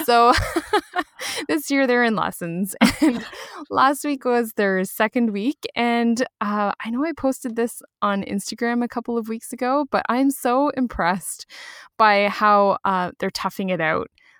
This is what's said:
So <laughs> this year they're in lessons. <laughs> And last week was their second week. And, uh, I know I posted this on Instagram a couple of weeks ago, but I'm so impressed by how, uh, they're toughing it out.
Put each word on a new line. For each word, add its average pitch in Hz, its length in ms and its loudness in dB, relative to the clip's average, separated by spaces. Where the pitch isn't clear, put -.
So 240 300 6
<laughs> - 880 -4
this 311 240 -2
year 277 160 2
they're 247 160 4
in 226 120 2
lessons. 180 680 -4
<laughs> 226 40 6
And 240 240 2
last 269 340 2
week 285 200 -4
was 240 280 0
their 190 300 2
second 220 480 0
week. 202 340 -4
And, 233 460 0
uh, 208 320 -2
I 220 80 -10
know 247 120 -2
I 330 100 -2
posted 262 420 -4
this 233 260 -4
on 202 220 0
Instagram 233 600 -4
a 240 40 -4
couple 233 300 -6
of 220 100 -6
weeks 226 260 -10
ago, 269 360 -2
but 202 180 0
I'm 262 220 2
so 269 400 0
impressed 180 800 -2
by 208 300 4
how, 202 580 4
uh, 180 340 0
they're 190 120 -4
toughing 190 400 -4
it 170 100 -2
out. 160 280 0